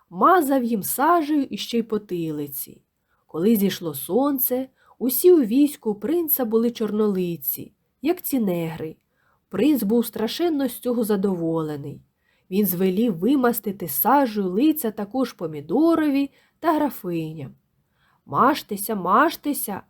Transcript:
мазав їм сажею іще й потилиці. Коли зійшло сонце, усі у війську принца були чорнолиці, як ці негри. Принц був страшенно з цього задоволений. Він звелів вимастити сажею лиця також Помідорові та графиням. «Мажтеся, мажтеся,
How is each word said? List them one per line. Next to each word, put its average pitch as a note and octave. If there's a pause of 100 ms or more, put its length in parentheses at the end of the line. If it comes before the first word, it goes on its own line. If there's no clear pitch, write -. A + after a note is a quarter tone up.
мазав C4+
їм A3+
сажею D4+
іще -
й A3
потилиці. D#3+ (460)
Коли G3
зійшло F#3
сонце, C4 (300)
усі C4
у D#4+
війську A#3
принца D4+
були A3+
чорнолиці, G3+ (280)
як F4
ці -
негри. E3 (540)
Принц A#3
був A3+
страшенно C#4
з -
цього B3
задоволений. E3 (500)
Він G3+
звелів F#3
вимастити A#3+
сажею G#3+
лиця B3
також A3
Помідорові C#4 (300)
та D#4
графиням. E3 (760)
«Мажтеся, G#3+
мажтеся, A3+